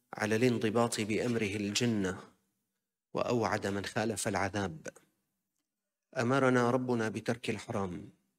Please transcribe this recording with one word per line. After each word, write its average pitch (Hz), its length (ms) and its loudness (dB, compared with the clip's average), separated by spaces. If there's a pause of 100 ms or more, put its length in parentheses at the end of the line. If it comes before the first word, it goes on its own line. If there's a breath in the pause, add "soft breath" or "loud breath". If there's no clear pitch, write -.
(140)
على 107 220 0
الانضباط 117 640 2
بأمره 107 560 0
الجنة، 104 600 0 (960)
وأوعد 104 520 0
من 98 180 -2
خالف 110 440 -2
العذاب. 95 600 -2 (1300)
أمرنا 127 520 4
ربنا 123 380 0
بترك 113 420 -4
الحرام، 98 600 -6 (280)